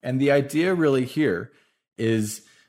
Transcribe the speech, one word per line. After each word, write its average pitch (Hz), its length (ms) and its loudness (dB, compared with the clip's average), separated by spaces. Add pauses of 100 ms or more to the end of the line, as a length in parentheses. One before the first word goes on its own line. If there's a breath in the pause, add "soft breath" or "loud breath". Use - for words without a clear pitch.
And 127 200 -2
the 139 100 4
idea 147 420 2
really 143 300 2
here 127 480 -2 (460 soft breath)
is 110 460 -2 (260 soft breath)